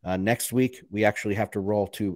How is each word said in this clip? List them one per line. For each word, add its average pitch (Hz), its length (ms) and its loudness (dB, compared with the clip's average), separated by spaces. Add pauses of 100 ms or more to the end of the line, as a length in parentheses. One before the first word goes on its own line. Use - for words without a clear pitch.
Uh, 92 120 -2
next 107 380 0
week, 127 380 0
we 104 120 0
actually 104 300 2
have 104 160 -2
to 104 100 -4
roll 101 280 0
to 98 280 -4